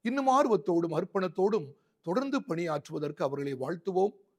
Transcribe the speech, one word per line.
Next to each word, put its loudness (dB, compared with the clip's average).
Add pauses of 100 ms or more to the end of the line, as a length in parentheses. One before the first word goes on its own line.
இன்னும் 0
ஆர்வத்தோடும் 2
அர்ப்பணத்தோடும் 0 (280)
தொடர்ந்து 0
பணியாற்றுவதற்கு -4
அவர்களை -2
வாழ்த்துவோம். 0 (260)